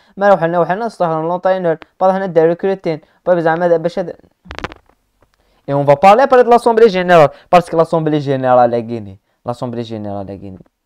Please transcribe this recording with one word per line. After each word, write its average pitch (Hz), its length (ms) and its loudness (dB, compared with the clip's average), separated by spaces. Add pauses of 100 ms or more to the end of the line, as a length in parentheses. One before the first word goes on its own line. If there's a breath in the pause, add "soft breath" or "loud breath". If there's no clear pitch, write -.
(160 loud breath)
mais 196 100 0
alors, 196 140 4
on 165 140 -2
a, 175 220 -2
on 214 60 -10
a, 226 80 -6
c'est - 120 -6
un 160 280 -4
entraîneur, 180 460 -2 (220)
pas 190 140 2
on 190 100 -4
a 196 60 -6
des 165 200 2
recrutés, 175 520 -4 (240 soft breath)
pas 180 100 2
besoin 165 220 0
de, 170 220 0
de, 170 240 -6
de, 165 100 -10 (1500)
et 139 80 -4
on 143 100 -2
va 143 120 4
parler 202 260 4
après 262 200 4
de 226 60 2
l'Assemblée 233 400 4
générale, 180 420 4 (180 loud breath)
parce 175 200 2
que 165 80 -6
l'Assemblée 156 440 -2
générale 127 540 0
a 120 80 -4
gagné. 110 360 -12 (260)
L'Assemblée 120 400 -10
générale 104 440 -10
a 98 80 -14
gagné. 92 220 -18 (280)